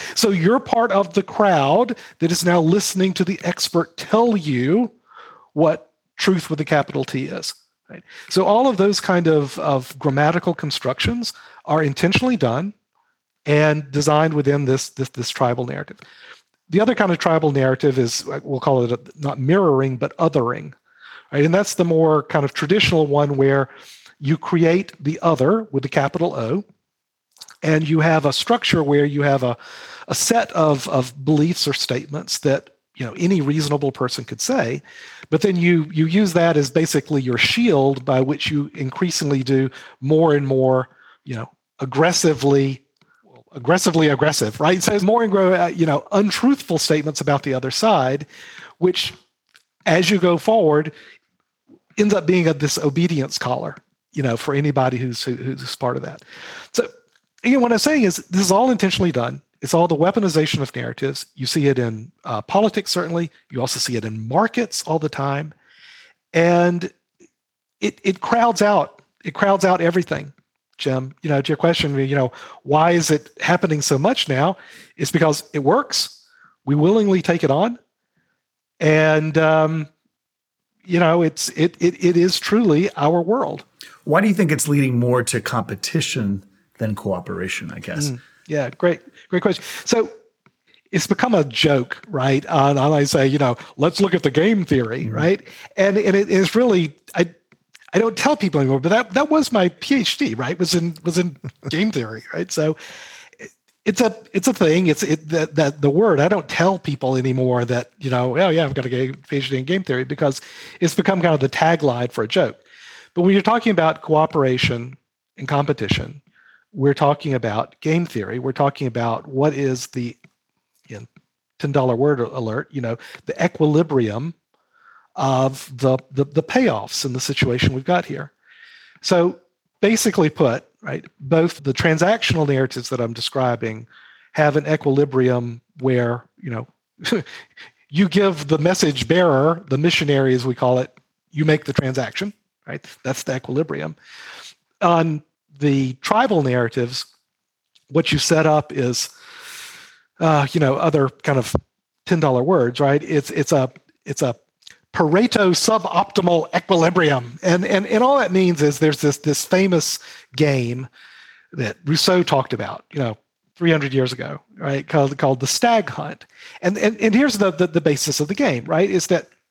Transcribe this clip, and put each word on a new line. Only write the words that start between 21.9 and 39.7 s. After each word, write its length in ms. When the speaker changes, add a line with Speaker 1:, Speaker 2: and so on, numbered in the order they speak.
Speaker 1:
kind 200
of 100
traditional 520
one 320
where 320
you 180
create 640
the 220
other 500
with 140
a 40
capital 440
O, 300
and 260
you 120
have 260
a 80
structure 500
where 220
you 180
have 200
a, 140
a 80
set 380
of, 340
of 380
beliefs 420
or 60
statements 680
that, 300
you 100
know, 120
any 240
reasonable 500
person 320
could 160
say, 420
but 120
then 160
you, 340
you 140
use 280
that 220
as 160
basically 500
your 160
shield 680
by 160
which 280
you 240
increasingly 720
do 260